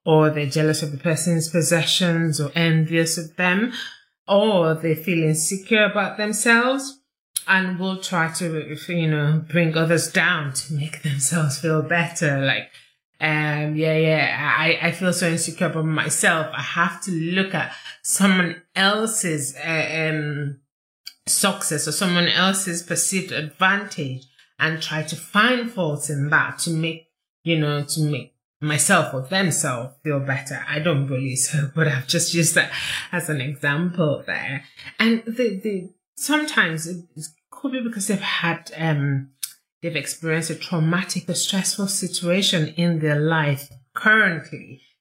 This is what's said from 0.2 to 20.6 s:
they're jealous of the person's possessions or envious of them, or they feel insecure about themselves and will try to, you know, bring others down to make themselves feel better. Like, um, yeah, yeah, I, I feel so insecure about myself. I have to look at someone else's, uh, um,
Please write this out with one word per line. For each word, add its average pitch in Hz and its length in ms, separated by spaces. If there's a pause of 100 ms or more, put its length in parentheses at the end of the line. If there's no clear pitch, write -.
they're 147 160
jealous 156 360
of 151 80
the 143 80
person's 160 500
possessions 165 920
or 143 140
envious 165 640
of 160 180
them, 185 360 (540)
or 196 480
they 160 200
feel 165 280
insecure 190 600
about 196 320
themselves 233 840 (460)
and 185 320
will 190 200
try 165 340
to, 156 440 (120)
you 170 200
know, 151 400
bring 160 280
others 160 340
down 165 420
to - 220
make 147 280
themselves 147 560
feel 156 240
better. 165 580
Like, 131 300 (500)
um, 151 560
yeah, 156 200
yeah, 147 640
I, 160 200 (100)
I 165 40
feel 180 200
so 175 160
insecure 165 380
about 160 180
myself. 156 680
I 143 100
have 180 420
to 196 60
look 170 440
at 151 180 (300)
someone 185 600 (120)
else's, 196 840
uh, 160 540
um, 147 500 (680)